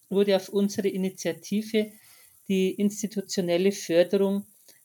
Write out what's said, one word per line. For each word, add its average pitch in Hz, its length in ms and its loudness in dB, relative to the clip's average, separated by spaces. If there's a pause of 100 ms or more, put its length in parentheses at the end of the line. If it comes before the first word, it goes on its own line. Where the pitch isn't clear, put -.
(100)
wurde 196 260 4
auf 185 140 -2
unsere 202 380 0
Initiative 202 1040 -4 (560)
die 190 240 2
institutionelle 196 1000 -2
Förderung 196 720 2 (400)